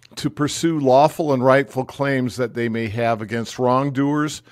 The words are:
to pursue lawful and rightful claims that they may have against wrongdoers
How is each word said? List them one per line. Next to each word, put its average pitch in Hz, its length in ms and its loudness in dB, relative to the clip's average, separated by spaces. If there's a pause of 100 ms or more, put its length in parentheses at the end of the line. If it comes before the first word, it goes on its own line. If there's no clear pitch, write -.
(160)
to - 160 -4
pursue 156 480 -2
lawful 143 540 4
and 127 120 0
rightful 131 400 2
claims 131 520 -4
that 123 180 -4
they 117 120 -2
may 113 200 -4
have 113 340 -2
against 110 380 -6
wrongdoers 139 840 0 (100)